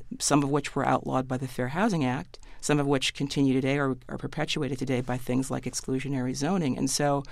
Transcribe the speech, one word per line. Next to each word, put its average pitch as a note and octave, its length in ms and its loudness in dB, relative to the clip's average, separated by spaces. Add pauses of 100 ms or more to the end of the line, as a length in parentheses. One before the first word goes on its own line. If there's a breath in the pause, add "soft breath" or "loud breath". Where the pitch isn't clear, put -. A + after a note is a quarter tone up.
(200)
some D3 240 4
of C#3 60 0
which C#3+ 260 0
were C3+ 100 2
outlawed C3 400 2
by C3 120 -2
the C3+ 100 -4
Fair B2+ 220 -4
Housing F3 340 2
Act, C3 340 -2 (220 soft breath)
some D3 220 2
of C#3 40 2
which C#3 280 2
continue C#3 400 2
today C3+ 240 2
or C3+ 180 2 (140)
are C#3 80 -6
perpetuated D3 600 -2
today C3+ 220 0
by B2 180 -2
things B2+ 320 0
like C3 140 -2
exclusionary C3 720 -2
zoning. D3 420 0
And C3+ 120 0
so C#3+ 420 2